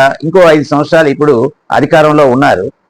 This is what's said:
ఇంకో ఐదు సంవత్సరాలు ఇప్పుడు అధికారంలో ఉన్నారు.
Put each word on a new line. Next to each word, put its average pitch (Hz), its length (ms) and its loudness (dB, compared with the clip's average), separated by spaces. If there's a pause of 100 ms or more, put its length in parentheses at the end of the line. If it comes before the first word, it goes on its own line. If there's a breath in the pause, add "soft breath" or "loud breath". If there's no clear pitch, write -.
(240)
ఇంకో 165 140 -2
ఐదు 160 240 4
సంవత్సరాలు 151 460 -2
ఇప్పుడు 139 440 -2 (200)
అధికారంలో 151 580 2
ఉన్నారు. 120 400 -2 (200)